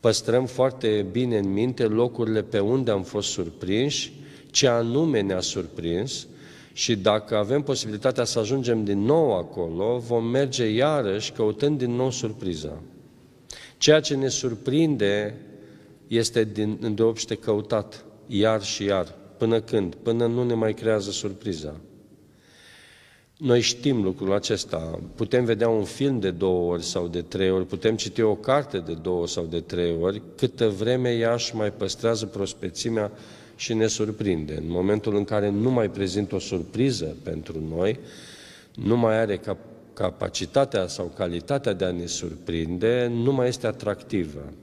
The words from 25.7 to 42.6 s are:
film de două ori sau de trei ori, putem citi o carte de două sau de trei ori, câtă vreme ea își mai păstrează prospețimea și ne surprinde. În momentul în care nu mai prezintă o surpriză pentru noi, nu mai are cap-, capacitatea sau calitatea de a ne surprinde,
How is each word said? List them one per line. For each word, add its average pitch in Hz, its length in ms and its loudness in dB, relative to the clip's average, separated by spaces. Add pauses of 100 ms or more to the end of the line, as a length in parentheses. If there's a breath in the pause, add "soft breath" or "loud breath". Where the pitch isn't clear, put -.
film 135 360 0
de 95 100 0
două 87 420 2
ori 85 120 -2
sau 87 240 -2
de 85 140 -4
trei 95 280 0
ori, 92 160 2
putem 110 300 0
citi 107 260 -2
o 107 120 6
carte 131 440 0
de 82 140 -6
două 85 340 -2
sau 87 180 -4
de 82 160 -4
trei 85 400 -2
ori, 98 220 0 (140)
câtă 120 320 0
vreme 120 440 0
ea 117 200 2
își 117 240 -2
mai 107 160 0
păstrează 110 540 -2
prospețimea 101 840 -4 (500 loud breath)
și - 140 -2
ne 110 120 4
surprinde. 98 720 -2
În 78 140 -4
momentul 101 460 2
în 104 80 2
care 104 260 0
nu 107 200 2
mai 113 200 2
prezintă 98 440 -2
o 95 40 0
surpriză 92 840 -2
pentru 80 400 -8 (140)
noi, 95 220 0 (760 loud breath)
nu 117 220 2
mai 110 220 4
are 104 180 2
cap-, - 300 -6 (260)
capacitatea 92 920 0
sau 87 300 -6
calitatea 98 560 -2
de 95 120 0
a 90 60 0
ne 87 160 -4
surprinde, 87 1080 -2